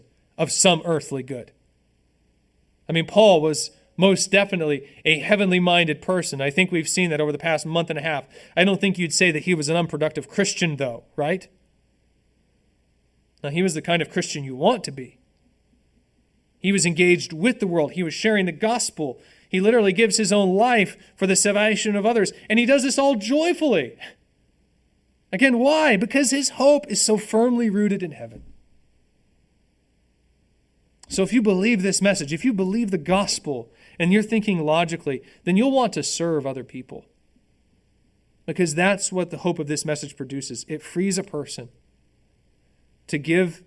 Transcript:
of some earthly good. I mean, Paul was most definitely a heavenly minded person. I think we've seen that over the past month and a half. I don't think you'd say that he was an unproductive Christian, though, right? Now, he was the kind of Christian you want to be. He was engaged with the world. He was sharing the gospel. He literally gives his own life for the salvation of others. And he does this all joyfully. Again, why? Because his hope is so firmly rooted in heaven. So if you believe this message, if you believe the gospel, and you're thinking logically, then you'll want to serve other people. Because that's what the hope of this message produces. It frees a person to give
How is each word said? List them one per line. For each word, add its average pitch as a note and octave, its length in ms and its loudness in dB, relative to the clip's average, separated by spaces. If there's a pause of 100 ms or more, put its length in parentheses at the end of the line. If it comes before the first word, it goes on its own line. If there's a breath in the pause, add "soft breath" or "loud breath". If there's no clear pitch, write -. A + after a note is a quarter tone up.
(380)
of D#3+ 140 -2
some E3+ 340 4
earthly C#3 380 -4
good. B2+ 280 -12 (1400)
I - 40 -6
mean, E3 140 0
Paul G3 360 6
was D3+ 300 -2 (240 soft breath)
most F#3+ 360 2
definitely F3+ 580 0 (160 loud breath)
a D#3+ 140 4
heavenly F#3+ 400 2
minded F3 420 2
person. E3+ 400 -4
I C#3 80 -2
think F3+ 220 0
we've D#3+ 180 -2
seen F3+ 220 -2
that D3+ 100 0
over D3+ 100 0
the C#3+ 60 -4
past D#3+ 260 -2
month E3 280 -2
and D#3 80 -6
a - 20 -10
half. D3+ 260 -6 (300 loud breath)
I F3 60 6
don't F#3+ 180 0
think G3 160 0
you'd E3+ 160 -4
say F#3 160 4
that D3+ 140 -2
he F3+ 100 0
was D3+ 160 -2
an D#3+ 60 0
unproductive D#3 520 -4
Christian, F3+ 500 -2
though, B2 260 -6 (120)
right? D#3+ 320 -4 (2000)
Now, C#3+ 80 -6
he E3+ 100 -2
was F3+ 140 0
the D3+ 80 -8
kind E3+ 180 0
of - 80 -8
Christian D#3 340 -6
you C3 120 -12
want F#3 300 0
to C#3+ 60 -12
be. C3 280 -16 (1400)
He F#3+ 120 0
was F3 160 2
engaged F3 460 2
with F#3 260 0
the G3+ 80 -2
world. E3 240 0
He F3+ 100 -6
was D#3+ 140 -4
sharing G#3 320 0
the E3+ 40 -4
gospel. D#3 720 -4 (260 soft breath)
He F#3 140 -2
literally G#3 320 4
gives G#3+ 240 2
his G#3 160 0
own G3 220 2
life A3 420 2 (180 soft breath)
for F#3+ 120 -2
the F#3+ 80 4
salvation G#3 600 0
of G3+ 80 -2
others. A3 300 2 (160 loud breath)
And G#3+ 80 2
he A#3+ 80 4
does C4+ 160 4
this C4 160 -2
all C#4 160 4
joyfully. A#3+ 840 0 (1400 loud breath)
Again, A#3+ 280 4
why? C#4+ 380 4
Because B3 340 0
his C4+ 200 -2
hope C#4+ 380 4
is G3+ 100 -4
so G#3+ 180 2
firmly A#3 520 0
rooted G3+ 320 0
in E3 120 -8
heaven. A2+ 280 -18 (2750)
So - 120 -2
if F#3+ 100 0
you A#3 120 2
believe G3+ 400 2
this F#3 180 0
message, F#3 320 0
if E3 100 -6
you B3+ 100 2
believe G3 360 -2
the F#3 80 -2
gospel, D3+ 760 -4 (280 soft breath)
and E3+ 120 2
you're G#3 120 4
thinking G#3 420 0
logically, D#3 560 -2 (220 loud breath)
then F3+ 120 0
you'll B3+ 160 2
want B3+ 220 2
to D#3 80 -4
serve D#3 460 -2
other C3 160 -8
people. - 420 -16 (1400)
Because D#3+ 260 -2
that's F#3+ 380 0
what F3+ 180 -4
the D#3+ 80 -12
hope E3+ 220 -2
of D3 80 -6
this D3 180 -4
message D3+ 320 -6
produces. C3 500 -10
It D3+ 140 -10
frees F#3 380 -2
a E3+ 40 -4
person C3+ 460 -12 (1400)
to D3 140 -4
give E3 460 0